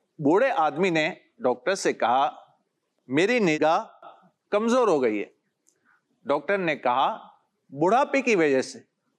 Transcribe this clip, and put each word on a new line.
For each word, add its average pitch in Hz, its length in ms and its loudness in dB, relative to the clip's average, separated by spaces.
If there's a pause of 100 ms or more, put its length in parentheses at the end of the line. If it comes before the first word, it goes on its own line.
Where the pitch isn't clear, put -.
(200)
بوڑھے 185 380 2
آدمی 156 320 0
نے 160 240 0 (240)
ڈاکٹر 127 380 -4
سے 156 180 -2
کہا، 127 380 0 (760)
"میری 190 320 0
نگاہ 160 680 0 (440)
کمزور 226 380 2
ہو 156 140 2
گئی 107 180 0
ہے۔" 98 60 -6 (1000)
ڈاکٹر 151 320 -2
نے 165 180 -2
کہا، 131 420 -2 (520)
"بڑھاپے 240 520 0
کی 240 140 0
وجہ 143 260 2
سے۔" - 180 -12 (400)